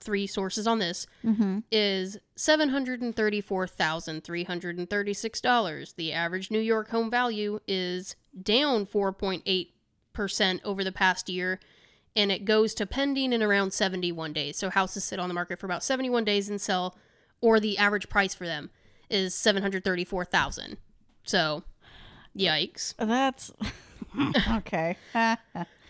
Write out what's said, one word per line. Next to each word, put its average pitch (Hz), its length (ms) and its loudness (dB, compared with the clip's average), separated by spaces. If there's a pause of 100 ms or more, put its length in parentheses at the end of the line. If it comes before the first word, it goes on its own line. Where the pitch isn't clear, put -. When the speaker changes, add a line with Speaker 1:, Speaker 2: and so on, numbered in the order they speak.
Speaker 1:
three 202 260 -2
sources 196 400 -2
on 226 120 4
this, 180 260 -2 (180)
Speaker 2:
Mm-hmm. 208 360 2 (120)
Speaker 1:
is 202 460 2 (180)
seven 311 340 4
hundred 254 320 -2
and 240 140 -2
thirty-four 208 520 0
thousand 160 560 -2
three 170 200 -4
hundred 175 340 -6
and 175 120 -4
thirty-six 202 500 -2
dollars. 196 540 0
The 160 180 -6
average 170 400 -4
New 214 80 2
York 220 300 2
home 226 220 0
value 214 560 0
is 185 480 -2 (260)
down 233 460 2
four 196 260 0
point 190 320 -4
eight 185 300 -2 (380)
percent 190 520 0
over 196 180 -4
the 185 80 -4
past 185 380 2
year, 185 300 -4 (560)
and 202 160 2
it 196 120 -2
goes 214 300 4
to 214 140 -4
pending 269 460 -2
in 233 100 2
around 202 280 2
seventy-one 175 600 -2
days. 147 240 -4
So 190 140 -2
houses 190 340 0
sit 190 140 -4
on 180 100 -4
the 180 60 -4
market 175 240 -6
for 196 80 -8
about 175 160 -2
seventy-one 247 420 0
days 202 240 2
and 208 100 -4
sell, 185 380 -2 (420)
or 226 200 6
the 208 180 0
average 202 320 2
price 196 240 2
for 180 140 -12
them 156 240 -6 (400)
is 190 240 0
seven 185 260 6
hundred 196 240 0
thirty-four 180 400 0
thousand. 143 520 0 (460)
So, 156 400 0 (760)
yikes. 160 600 0
Speaker 2:
That's, 254 540 0 (500)
<laughs> 247 560 0
okay. 170 400 -2 (160)
<laughs> 226 240 2 (520)